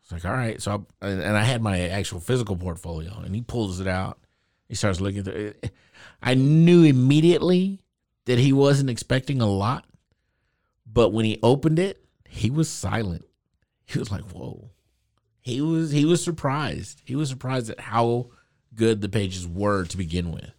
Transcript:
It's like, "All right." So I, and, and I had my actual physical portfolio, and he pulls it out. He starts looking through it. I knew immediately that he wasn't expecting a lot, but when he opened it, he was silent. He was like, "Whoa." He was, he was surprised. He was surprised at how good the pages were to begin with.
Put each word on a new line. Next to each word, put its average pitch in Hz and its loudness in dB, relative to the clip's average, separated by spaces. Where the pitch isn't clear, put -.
It's - -18
like, 87 -10
"All 98 -2
right." 123 -4
So 101 -6
I, 95 -6
and, 95 -4
and 104 0
I 104 2
had 120 0
my 101 0
actual 92 -6
physical 104 -2
portfolio, 87 -10
and 90 -8
he 110 -6
pulls 104 -4
it 95 -4
out. 92 -4
He - -12
starts 95 -2
looking 98 -4
through 104 -6
it. - -8
I 127 0
knew 160 8
immediately 160 4
that 123 2
he 135 4
wasn't 139 4
expecting 131 -2
a 107 2
lot, 101 -2
but 107 2
when 113 0
he 107 0
opened 139 4
it, 190 -4
he - -4
was 156 -2
silent. 98 -6
He - -8
was 107 -6
like, - -8
"Whoa." - -16
He 127 -6
was, 160 -2
he 143 4
was 170 4
surprised. 139 -6
He 127 -8
was 147 -2
surprised 131 -6
at - -12
how 120 0
good 110 2
the 101 -4
pages 92 -4
were 98 0
to 85 -10
begin 87 -4
with. - -14